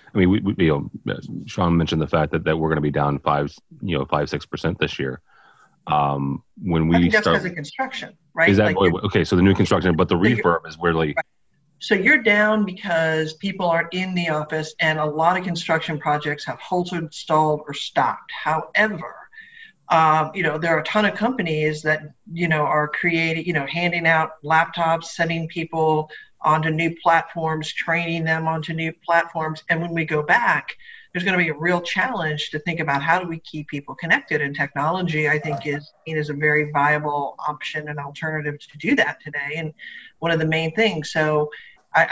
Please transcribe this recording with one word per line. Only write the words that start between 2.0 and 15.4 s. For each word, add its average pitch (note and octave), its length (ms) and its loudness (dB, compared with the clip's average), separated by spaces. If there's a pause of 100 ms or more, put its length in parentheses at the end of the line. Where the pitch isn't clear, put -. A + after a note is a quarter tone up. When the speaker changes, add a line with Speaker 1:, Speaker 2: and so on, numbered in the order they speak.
Speaker 1:
the D2+ 60 -2
fact D#2 260 0
that, D#2+ 120 -2
that D#2 120 2
we're D#2+ 140 0
gonna D#2 100 2
be D2+ 100 0
down C#2+ 280 0
five, D2 340 -2 (300)
you E2+ 160 -2
know, C2+ 80 -4
five, D2+ 240 -2
six D2+ 160 -6
percent - 320 -4
this - 200 -2
year. C2 220 -4 (680)
Um, C#2+ 540 0 (200)
when E2 260 2
we E2+ 80 4
Speaker 2:
I F2 40 4
think F2 120 4
that's G#3+ 120 4
Speaker 1:
start, E2 140 4
Speaker 2:
'cause - 60 -6
of F3+ 100 -8
construction, - 600 -8 (180)
right? A3 140 2
Speaker 1:
is - 80 6
that G#2 100 6
Speaker 2:
Like, F#2+ 100 0
Speaker 1:
really G2 100 4
Speaker 2:
you're F2 80 4
Speaker 1:
what, F#2 100 -4
okay, F#2+ 200 2
so F#2 120 2
the F2 60 6
new F#2+ 120 8
construction, F2+ 400 2
but E2 140 2
the F#2 80 2
Speaker 2:
so E2+ 60 0
you're A2+ 160 4
Speaker 1:
refurb E2+ 280 2
is D#2+ 140 -14
really E2 280 2
Speaker 2:
Right. - 180 -4 (540)
So - 140 0
you're A#3 280 4
down G#3+ 420 4
because E3 720 -2
people F#3+ 340 -4
aren't E3 240 0
in F#3 220 -4
the E3+ 140 -2
office D3+ 520 -4
and D#3 200 0
a D3+ 40 0
lot D#3+ 320 2
of F3+ 80 -4